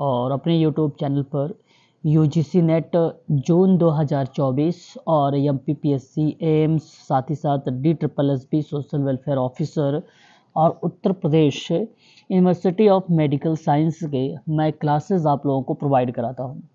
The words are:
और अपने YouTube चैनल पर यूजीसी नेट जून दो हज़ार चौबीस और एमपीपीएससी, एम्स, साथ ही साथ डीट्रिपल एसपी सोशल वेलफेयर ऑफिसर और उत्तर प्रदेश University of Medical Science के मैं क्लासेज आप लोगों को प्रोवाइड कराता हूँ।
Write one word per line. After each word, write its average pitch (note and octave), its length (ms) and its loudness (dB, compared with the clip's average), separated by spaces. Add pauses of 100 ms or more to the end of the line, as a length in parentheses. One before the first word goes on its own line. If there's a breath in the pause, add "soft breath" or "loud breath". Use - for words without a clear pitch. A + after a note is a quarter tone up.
और B2+ 320 -2
अपने E3 280 0
YouTube D3+ 400 0
चैनल C#3 280 -2
पर C#3+ 260 -6 (500 soft breath)
यूजीसी D#3 580 2
नेट E3 340 0 (340)
जून F3 480 4
दो E3 140 4
हज़ार C#3+ 360 0
चौबीस D3 680 -2 (140)
और C#3+ 280 2
एमपीपीएससी, C#3+ 1080 -2
एम्स, D#3 400 2
साथ - 480 -6
ही D#3 60 -2
साथ C#3 360 -2
डीट्रिपल C#3+ 580 -2
एसपी C#3 340 -2
सोशल D3 380 -6
वेलफेयर C3+ 360 -2
ऑफिसर C#3+ 640 -4 (540 soft breath)
और E3 280 0
उत्तर G3 300 -2
प्रदेश D#3 540 0 (640 soft breath)
University F#3 580 2
of F#3+ 240 4
Medical D3+ 460 0
Science D#3 460 0
के C#3+ 160 -4 (300)
मैं D#3 220 0
क्लासेज D3+ 540 -2
आप C#3+ 200 0
लोगों C3+ 160 0
को B2 120 -6
प्रोवाइड C3 400 0
कराता B2+ 280 -6
हूँ। C3+ 200 -12 (120)